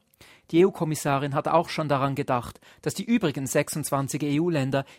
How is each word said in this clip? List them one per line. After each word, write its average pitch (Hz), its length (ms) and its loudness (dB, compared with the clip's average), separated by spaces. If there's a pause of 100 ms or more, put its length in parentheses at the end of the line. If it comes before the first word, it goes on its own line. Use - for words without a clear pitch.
(520)
Die 165 80 6
E-U-Kommissarin 147 760 0
hat 156 140 0
auch 165 200 2
schon 156 200 -4
daran 139 260 2
gedacht, 135 460 -4 (200)
dass - 140 -4
die 196 100 -8
übrigen 156 440 0
sechsundzwanzig 143 760 -2
E-U-Länder, 143 640 0 (140)